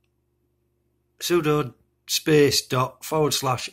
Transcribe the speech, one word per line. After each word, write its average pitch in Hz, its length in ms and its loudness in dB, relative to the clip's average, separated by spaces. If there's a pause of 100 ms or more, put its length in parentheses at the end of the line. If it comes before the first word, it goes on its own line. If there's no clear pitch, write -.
(1200)
sudo 151 540 0 (320)
space 147 560 2
dot - 420 -4
forward 156 280 0
slash 131 400 -4